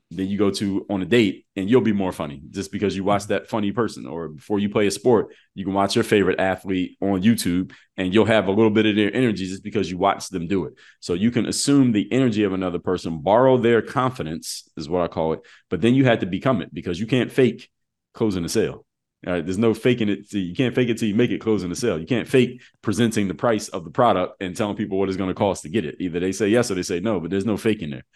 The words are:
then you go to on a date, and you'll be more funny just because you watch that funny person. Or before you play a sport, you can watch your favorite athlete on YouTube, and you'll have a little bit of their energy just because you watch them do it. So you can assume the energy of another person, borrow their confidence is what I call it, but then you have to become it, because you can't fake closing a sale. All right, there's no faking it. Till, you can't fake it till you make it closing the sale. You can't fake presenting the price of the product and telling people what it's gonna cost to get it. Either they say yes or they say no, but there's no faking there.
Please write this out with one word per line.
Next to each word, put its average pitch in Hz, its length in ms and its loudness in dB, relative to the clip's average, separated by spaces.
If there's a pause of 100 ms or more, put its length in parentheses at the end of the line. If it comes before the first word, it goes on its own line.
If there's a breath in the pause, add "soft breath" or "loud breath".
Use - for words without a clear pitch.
(120)
then 92 160 -4
you 101 100 -4
go 101 140 2
to 98 380 -4
on 101 120 -2
a 92 40 -4
date, 107 400 2 (100)
and 98 140 -4
you'll 127 120 6
be 110 120 0
more 95 180 -2
funny 71 300 -8 (100)
just 95 200 -8
because 98 240 -2
you 98 80 -4
watch 101 240 0
that 101 200 -2
funny 104 240 -4
person. 101 340 -4
Or 78 240 -10
before 87 300 -4
you 101 100 0
play 104 180 2
a 95 40 2
sport, 117 420 2 (220 loud breath)
you 95 100 -10
can 95 80 -2
watch 98 220 0
your 113 80 4
favorite 101 360 4
athlete 92 640 -2
on 98 200 0
YouTube, 92 500 -2 (260 loud breath)
and 92 160 -2
you'll 107 120 6
have 104 220 4
a 98 40 0
little 110 180 4
bit 107 160 4
of 107 100 2
their 104 200 2
energy 107 320 0
just 95 160 -12
because 98 260 -4
you 90 80 -6
watch 95 320 0
them 87 180 -6
do 90 180 -2
it. - 80 -12 (260 soft breath)
So - 140 -6
you 101 180 2
can 120 140 0
assume 135 460 2
the 104 200 0
energy 117 320 2
of 95 100 2
another 92 260 -4
person, 85 420 -4
borrow 123 360 6
their 117 240 4
confidence 107 840 -6 (100)
is 73 100 -10
what 87 140 -2
I 85 60 0
call 80 260 -2
it, 76 80 -8 (280 loud breath)
but 85 120 -4
then 120 140 4
you 135 100 4
have 117 140 4
to 107 80 -4
become 98 340 -2
it, - 120 -12
because 87 260 -6
you 110 80 -6
can't 123 240 0
fake - 380 0 (440)
closing 95 320 -2
a 85 40 -6
sale. 90 360 -2 (420)
All 90 60 -2
right, 85 120 -2
there's 92 120 -4
no 113 160 2
faking 120 340 2
it. 101 220 -4
Till, 104 100 -4
you 90 160 -6
can't 123 180 0
fake 127 140 0
it 117 100 -2
till 113 120 -2
you 98 60 -2
make 113 160 2
it 85 100 -4
closing 98 280 0
the 87 60 -4
sale. 98 240 -2
You 82 60 -8
can't 107 200 -2
fake - 360 2 (200 loud breath)
presenting 110 460 0
the 92 60 -4
price 113 340 0
of 92 160 -10
the 82 80 -12
product 101 500 2
and 92 140 -8
telling 104 220 -4
people 101 200 -4
what 98 120 0
it's 95 80 -2
gonna 92 160 -2
cost 95 300 0
to 78 60 -14
get 95 140 -2
it. 73 160 -10
Either 87 220 -4
they 92 100 0
say 101 160 0
yes 113 240 2
or 95 40 -2
they 90 80 -4
say 87 180 -4
no, 104 180 -2
but 82 100 -6
there's 98 160 -2
no 107 120 0
faking 107 320 -2
there. 65 160 -12 (100)